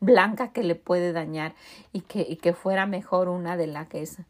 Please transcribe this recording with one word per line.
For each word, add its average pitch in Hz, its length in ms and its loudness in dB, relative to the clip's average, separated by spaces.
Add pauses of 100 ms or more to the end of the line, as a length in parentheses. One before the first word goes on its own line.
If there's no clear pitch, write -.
blanca 208 520 4
que - 100 -4
le 170 120 2
puede 180 380 0
dañar 156 420 -6 (380)
y 196 80 -6
que, - 280 -4
y - 80 -6
que 175 180 2
fuera 190 320 0
mejor 185 420 0
una 180 280 -4
de 170 100 0
la 151 220 -8
que 151 140 -8
es - 160 -12 (120)